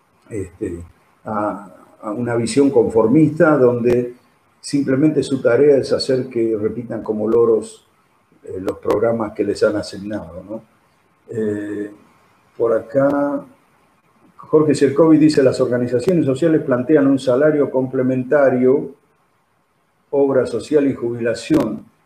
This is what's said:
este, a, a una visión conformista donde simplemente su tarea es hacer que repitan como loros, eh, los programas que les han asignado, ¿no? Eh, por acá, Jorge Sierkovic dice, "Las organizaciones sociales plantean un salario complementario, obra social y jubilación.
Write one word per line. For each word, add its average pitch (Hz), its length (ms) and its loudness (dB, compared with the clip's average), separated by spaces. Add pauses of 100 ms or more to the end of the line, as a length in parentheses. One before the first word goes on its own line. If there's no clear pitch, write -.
(300)
este, 87 540 -10 (400)
a, 104 520 -6 (260)
a 110 100 -10
una 117 240 -6
visión 120 340 0
conformista 127 880 4
donde 123 560 2 (480)
simplemente 143 640 0
su - 180 -4
tarea 131 360 4
es 120 160 -2
hacer 127 340 -2
que 113 300 -2
repitan 110 440 -6
como 107 260 -4
loros, 113 600 0 (560)
eh, - 160 -12
los 95 200 -8
programas 113 540 -4
que 107 100 -4
les 101 200 -4
han 107 140 0
asignado, 92 720 -12
¿no? 110 140 -14 (640)
Eh, 104 600 -6 (680)
por 113 160 0
acá, 143 720 -2 (920)
Jorge 151 360 2
Sierkovic 147 460 4
dice, 151 240 4
"Las 123 180 2
organizaciones 123 640 0
sociales 147 380 0
plantean 135 440 2
un 139 120 2
salario 139 500 2
complementario, 131 1300 0 (1160)
obra 135 340 2
social 139 420 0
y 127 60 0
jubilación. 117 920 -2 (200)